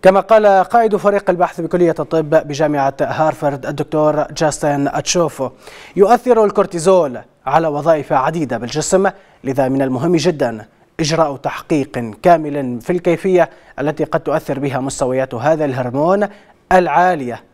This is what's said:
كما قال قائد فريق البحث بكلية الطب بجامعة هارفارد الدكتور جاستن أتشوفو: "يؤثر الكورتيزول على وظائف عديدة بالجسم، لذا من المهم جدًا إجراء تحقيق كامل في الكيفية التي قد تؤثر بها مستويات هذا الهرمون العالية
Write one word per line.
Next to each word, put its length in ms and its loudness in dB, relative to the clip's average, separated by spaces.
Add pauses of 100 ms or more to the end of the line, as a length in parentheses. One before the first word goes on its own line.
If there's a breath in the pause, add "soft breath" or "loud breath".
كما 180 6
قال 440 4
قائد 320 0
فريق 340 0
البحث 300 -2
بكلية 400 0
الطب 300 -2
بجامعة 720 0
هارفارد 680 -2
الدكتور 560 -2
جاستن 680 -2
أتشوفو: 640 -4 (460 loud breath)
"يؤثر 480 4
الكورتيزول 760 0 (260)
على 220 2
وظائف 440 0
عديدة 460 0
بالجسم، 520 0 (340 soft breath)
لذا 240 -2
من 140 0
المهم 340 0
جدًا 500 -2 (340 soft breath)
إجراء 360 0
تحقيق 840 -4
كامل 580 0
في 100 -10
الكيفية 600 0 (280 loud breath)
التي 260 -2
قد 160 -4
تؤثر 380 -4
بها 220 -4
مستويات 540 -4
هذا 300 0
الهرمون 640 0 (440 loud breath)
العالية 680 0 (120)